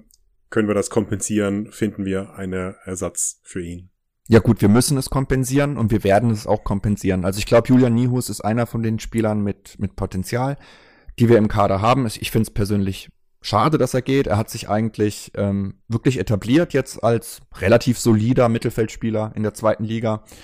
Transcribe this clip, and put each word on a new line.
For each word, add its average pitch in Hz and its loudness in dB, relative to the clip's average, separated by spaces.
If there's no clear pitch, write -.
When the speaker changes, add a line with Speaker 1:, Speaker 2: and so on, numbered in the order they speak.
Speaker 1:
können 110 0
wir 104 0
das 98 0
kompensieren? 104 -2
Finden 104 -6
wir 95 -6
einen 92 -8
Ersatz - -8
für - -10
ihn? 87 -12
Speaker 2:
Ja 113 8
gut, - 2
wir 131 6
müssen 127 4
es - -4
kompensieren 135 0
und 110 0
wir 104 0
werden 107 4
es 107 -4
auch 104 -2
kompensieren. 95 -2
Also 95 -4
ich - -4
glaub, 117 4
Julian 127 6
Nihus 123 0
ist 104 -8
einer 113 0
von 113 -6
den 110 -2
Spielern 107 -2
mit, - -6
mit 98 -6
Potenzial, 110 -4
die 117 4
wir 117 8
im 107 4
Kader 98 2
haben. 127 2
Ich, - -8
ich - -8
find's 113 0
persönlich 98 -2
schade, 139 2
dass 123 0
er 131 0
geht. 135 0
Er 104 0
hat 110 -2
sich - -10
eigentlich, 107 -2
ähm, 98 -2
wirklich 127 0
etabliert 113 0
jetzt - -4
als 117 -2
relativ 117 2
solider 117 4
Mittelfeldspieler 113 -2
in 107 -6
der 104 -2
zweiten 107 0
Liga, 110 -4